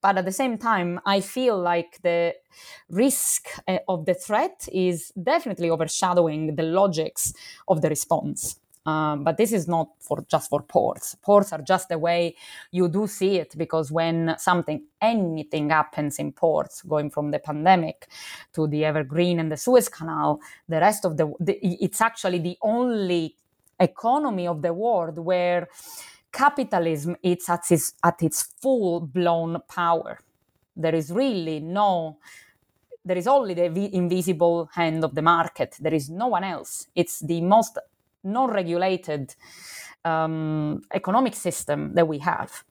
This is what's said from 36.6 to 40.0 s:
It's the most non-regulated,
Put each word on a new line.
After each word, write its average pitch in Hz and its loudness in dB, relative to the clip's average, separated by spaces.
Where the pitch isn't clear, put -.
It's - -2
the 165 -2
most 196 2
non-regulated, 185 -2